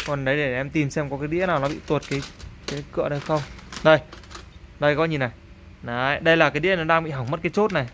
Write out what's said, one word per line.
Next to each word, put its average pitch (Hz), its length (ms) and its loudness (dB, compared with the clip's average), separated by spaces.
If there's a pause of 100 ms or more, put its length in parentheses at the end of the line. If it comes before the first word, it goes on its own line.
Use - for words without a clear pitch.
Còn 139 180 -2
đấy, 135 120 2
để 139 180 0
em 139 140 -4
tìm 147 200 0
xem 147 200 -4
có 135 80 -6
cái 147 100 -4
đĩa 170 180 0
nào 170 140 2
nó 139 100 0
bị 151 180 -6
tuột 147 220 2
cái, 139 120 0 (460)
cái 143 240 -6
cựa 147 180 -2
này 143 100 -2
không. 151 220 0 (420)
Đây. 156 160 8 (800)
Đây 147 160 2
các 143 60 0
bác 165 80 2
nhìn 151 100 -2
này. 123 120 0 (520)
Đấy, 127 360 -2
đây 165 180 6
là 156 120 6
cái 147 100 -2
đĩa 185 160 2
nó 165 80 -2
đang 165 200 4
bị 160 80 -6
hỏng 131 200 -4
mất 160 120 -2
cái 175 60 0
chốt 208 240 2
này. 139 200 0